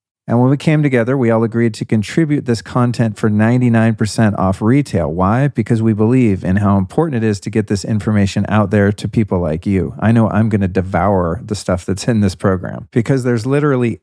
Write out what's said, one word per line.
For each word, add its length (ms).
And 120
when 120
we 80
came 240
together, 340
we 140
all 120
agreed 300
to 140
contribute 580
this 160
content 560
for 140
ninety-nine 640
percent 440
off 220
retail. 500
Why? 380
Because 320
we 140
believe 500
in 120
how 200
important 480
it 20
is 140
to 100
get 180
this 140
information 640
out 240
there 220
to 160
people 300
like 260
you. 340
I 140
know 160
I'm 220
gonna 180
devour 720
the 120
stuff 320
that's 200
in 140
this 140
program 560
because 340
there's 220
literally 560